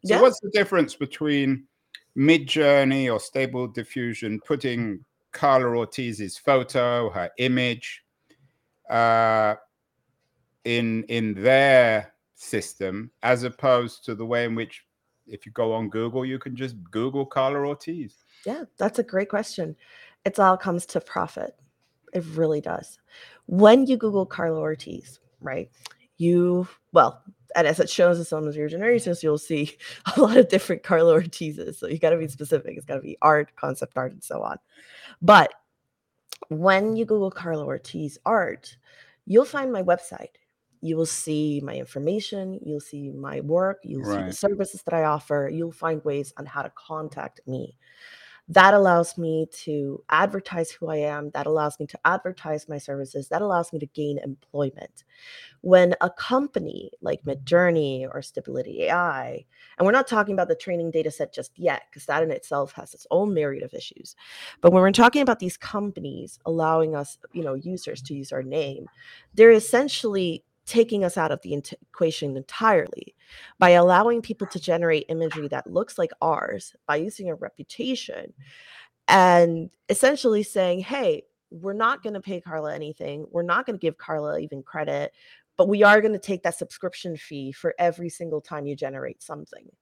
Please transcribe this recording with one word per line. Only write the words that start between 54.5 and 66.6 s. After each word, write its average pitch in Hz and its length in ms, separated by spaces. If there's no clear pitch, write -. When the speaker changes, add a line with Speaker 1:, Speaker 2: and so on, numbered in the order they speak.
Speaker 2:
When 180 380
a 180 120
company 247 800
like - 220
Midjourney 143 840
or 139 140
Stability - 600
A - 80
I, 151 540
and 175 80
we're 202 40
not 240 160
talking 208 280
about 180 120
the 165 80
training 170 360
data 160 180
set 147 240
just - 240
yet, 170 340
'cause - 140
that 151 160
in 160 80
itself 143 440
has - 200
its - 160
own 202 240
myriad 147 300
of 135 100
issues. - 420
But 175 100
when 185 120
we're 190 80
talking 240 320
about 247 160
these 180 180
companies 175 880
allowing 160 500